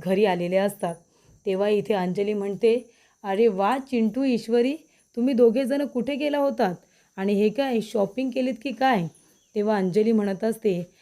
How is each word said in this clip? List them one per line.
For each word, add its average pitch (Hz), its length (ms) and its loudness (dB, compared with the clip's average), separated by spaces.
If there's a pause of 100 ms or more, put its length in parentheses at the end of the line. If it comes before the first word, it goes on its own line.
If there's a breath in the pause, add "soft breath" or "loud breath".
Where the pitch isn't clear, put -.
घरी 190 200 2
आलेले 180 320 0
असतात. 190 380 -2 (520 soft breath)
तेव्हा 196 220 0
इथे 208 260 0
अंजली 190 380 -2
म्हणते, 208 580 0 (320 soft breath)
"अरे 202 240 2
वा 202 320 2
चिंटू, 247 460 -2
ईश्वरी, 240 520 0 (400 soft breath)
तुम्ही 247 180 0
दोघेजण 247 520 4
कुठे 254 280 -4
गेला 285 240 -2
होतात 226 360 0 (420 soft breath)
आणि 196 160 -2
हे 208 160 2
काय, 240 320 -2
शॉपिंग 220 500 -4
केलीत 262 320 -2
की 269 100 -6
काय?" 240 340 0 (480 soft breath)
तेव्हा 214 220 0
अंजली 196 360 2
म्हणत 202 320 0
असते 208 460 -2 (120)